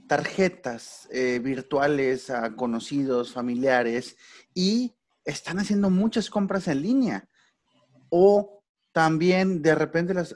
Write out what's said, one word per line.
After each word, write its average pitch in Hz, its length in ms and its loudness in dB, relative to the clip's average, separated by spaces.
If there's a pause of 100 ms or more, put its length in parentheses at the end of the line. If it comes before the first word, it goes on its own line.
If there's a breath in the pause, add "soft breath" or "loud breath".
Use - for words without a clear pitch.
tarjetas, - 1040 -4
eh, 127 320 -2
virtuales 135 840 -2
a 117 260 -4
conocidos, 120 800 -4
familiares, 123 840 -2 (380 loud breath)
y 220 400 -2 (300)
están - 340 -8
haciendo 202 300 0
muchas 202 400 0
compras 196 400 -4
en 139 140 -2
línea. 220 460 -2 (800)
O 202 520 4 (300)
también 175 680 2
de 156 140 4
repente 165 400 0
las, 175 220 -4